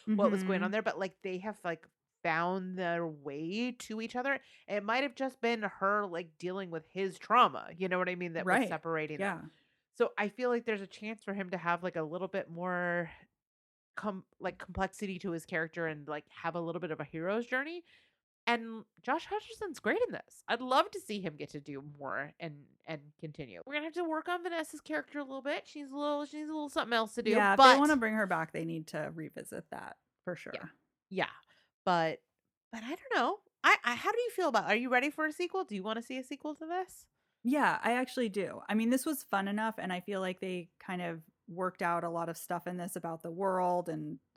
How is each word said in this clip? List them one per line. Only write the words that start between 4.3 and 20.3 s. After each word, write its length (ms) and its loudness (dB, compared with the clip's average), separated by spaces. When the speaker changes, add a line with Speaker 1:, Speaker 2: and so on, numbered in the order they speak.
Speaker 1:
It 160 -2
might 200 2
have 120 -2
just 260 -4
been 220 2
her, 440 2
like, 320 -8
dealing 320 -4
with 160 -6
his 320 -4
trauma, 580 4
you 120 -2
know 100 2
what 100 0
I 60 -2
mean, 180 -6
that 160 0
was 100 6
Speaker 2:
Right. 60 2
Speaker 1:
separating 560 -2
them. 120 -2
Speaker 2:
Yeah. 160 -12
Speaker 1:
So 200 2
I 120 0
feel 200 -2
like 160 0
there's 160 0
a 60 -10
chance 360 -12
for 120 -6
him 160 -6
to 60 -2
have, 260 0
like, 120 -2
a 80 0
little 240 -4
bit 220 -4
more 600 0
com-, 300 -6
like, 200 -6
complexity 600 -4
to 120 -4
his 140 -6
character 420 -2
and, 200 -6
like, 220 -6
have 260 -4
a 60 -2
little 200 -4
bit 100 -4
of 80 -6
a 60 -4
hero's 400 -2
journey. 380 -4
And 380 -2
Josh 260 -2
Hutcherson's 520 -6
great 280 2
in 60 -6
this. 340 -14